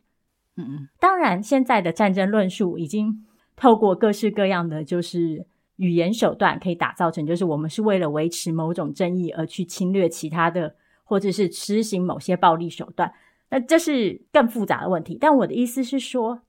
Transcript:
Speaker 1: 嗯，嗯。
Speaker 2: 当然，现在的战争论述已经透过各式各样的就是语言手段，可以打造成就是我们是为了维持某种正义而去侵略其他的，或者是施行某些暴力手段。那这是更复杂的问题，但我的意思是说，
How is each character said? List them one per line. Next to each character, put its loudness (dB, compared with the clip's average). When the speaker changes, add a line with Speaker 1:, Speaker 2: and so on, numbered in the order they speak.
Speaker 1:
嗯， -8
嗯。 -10
Speaker 2:
当 4
然， 0
现 2
在 2
的 -2
战 2
争 0
论 2
述 -2
已 -4
经 -4
透 8
过 4
各 4
式 0
各 0
样 0
的 -6
就 -2
是 -4
语 0
言 2
手 0
段， 2
可 -4
以 0
打 -2
造 0
成 -4
就 0
是 -2
我 0
们 -4
是 -6
为 2
了 0
维 0
持 -6
某 -2
种 -4
正 -2
义 -2
而 -6
去 -6
侵 -4
略 2
其 -8
他 0
的， -4
或 0
者 -2
是 0
施 -2
行 -2
某 -4
些 -2
暴 4
力 -6
手 -14
段。 -2
那 0
这 4
是 -2
更 6
复 -2
杂 -2
的 -6
问 0
题， -12
但 4
我 4
的 -4
意 0
思 -4
是 -4
说， -4